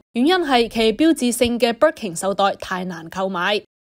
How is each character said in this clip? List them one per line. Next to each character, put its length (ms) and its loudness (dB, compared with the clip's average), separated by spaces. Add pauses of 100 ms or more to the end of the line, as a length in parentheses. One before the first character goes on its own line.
(140)
原 120 0
因 120 4
係 320 2
其 240 2
標 160 4
誌 220 0
性 280 0
嘅 140 2
Birkin 440 0
手 160 -2
袋 260 0
太 260 -8
難 240 -12
購 180 -4
買。 280 -2 (300)